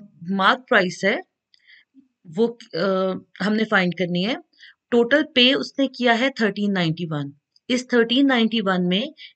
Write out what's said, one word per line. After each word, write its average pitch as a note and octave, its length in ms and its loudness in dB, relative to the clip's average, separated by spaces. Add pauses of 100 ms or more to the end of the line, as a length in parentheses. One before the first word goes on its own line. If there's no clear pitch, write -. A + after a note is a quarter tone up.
(240)
मार्क G3 360 0
प्राइस G3 460 0
है, B3 160 0 (1080)
वो, F#3 200 0 (280)
अ, F#3+ 380 0 (300)
हमने G#3+ 200 0
फाइंड F#3 300 0
करनी F3 300 -4
है। B3 140 -4 (540)
टोटल A#3+ 320 2 (120)
पे B3+ 180 6
उसने C4+ 340 -2
किया A#3+ 260 0
है A#3+ 160 0
थर्टीन G#3 420 -2
नाइंटी F3 340 -2
वन। D3 280 -6 (360)
इस B3 240 -2
थर्टीन A#3+ 320 4
नाइंटी A3+ 360 2
वन F#3 200 0
में F#3+ 320 -2 (220)